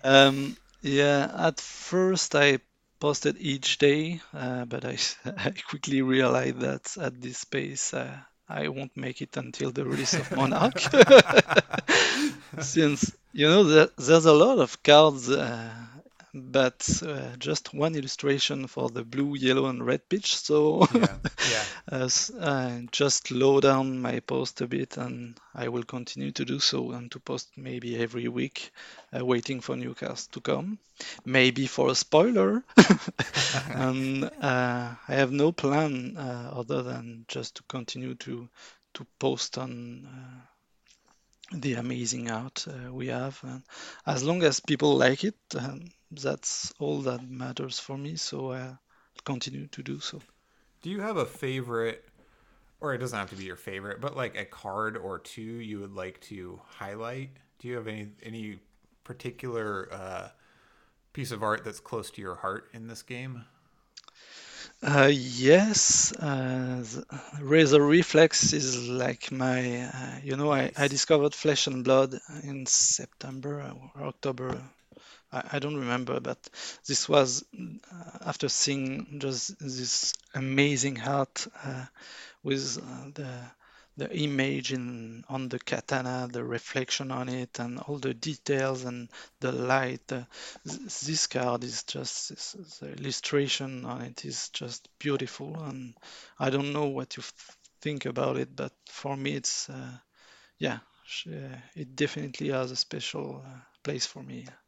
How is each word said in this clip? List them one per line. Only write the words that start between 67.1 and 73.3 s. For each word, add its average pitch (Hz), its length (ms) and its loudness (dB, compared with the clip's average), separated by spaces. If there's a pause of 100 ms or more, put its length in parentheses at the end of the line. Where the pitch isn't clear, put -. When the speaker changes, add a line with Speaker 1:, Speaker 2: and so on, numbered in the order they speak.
Speaker 1:
Razor 147 420 8
Reflex 160 680 6
is, 127 360 -2
like, 127 420 -4
my, 127 520 0
uh, 127 400 -10
you 135 120 -4
know, 147 160 0
I, 131 260 0
I 143 100 2
Speaker 3:
Nice. - 20 2
Speaker 1:
discovered 143 460 4
Flesh 147 320 0
and 127 160 -6
Blood 131 360 4 (240)
in 139 220 -10
September 135 960 -2 (340)